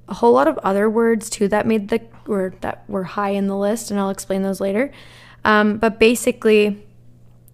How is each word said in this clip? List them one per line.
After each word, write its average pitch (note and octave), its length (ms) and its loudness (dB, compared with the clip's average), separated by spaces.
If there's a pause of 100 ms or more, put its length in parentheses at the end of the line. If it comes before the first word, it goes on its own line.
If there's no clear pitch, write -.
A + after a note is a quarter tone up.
a G3+ 60 -8
whole A#3+ 200 4
lot C4+ 140 4
of D4 120 -2
other G3+ 300 0
words A3+ 400 0
too - 180 -2
that G#3 180 0
made A3 240 -2
the, A3+ 120 -2 (260)
or F#3 340 -4
that - 260 -10
were G3 160 -6
high G3+ 280 -4
in G3 160 -2
the G3 100 -4
list, G#3 340 -4
and G3+ 80 -2
I'll G3 120 -2
explain F#3+ 320 -4
those G3 180 -4
later. G#3 300 -2 (520)
Um, G#3+ 340 4
but A3 220 0
basically, G#3+ 840 2 (680)